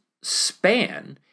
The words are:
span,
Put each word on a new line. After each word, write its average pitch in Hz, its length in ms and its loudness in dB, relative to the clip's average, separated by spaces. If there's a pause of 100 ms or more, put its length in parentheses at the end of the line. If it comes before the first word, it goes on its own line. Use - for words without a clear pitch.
(240)
span, - 960 0 (140)